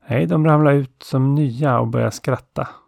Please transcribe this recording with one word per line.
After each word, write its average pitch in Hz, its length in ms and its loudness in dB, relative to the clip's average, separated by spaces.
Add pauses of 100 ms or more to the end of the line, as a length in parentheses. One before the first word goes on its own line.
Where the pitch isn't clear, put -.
Nej, 131 180 0
de 160 200 0
ramlade 151 320 4
ut - 260 -6
som 135 320 0
nya 135 440 0
och 120 80 -2
började 117 240 -2
skratta. - 560 -8 (200)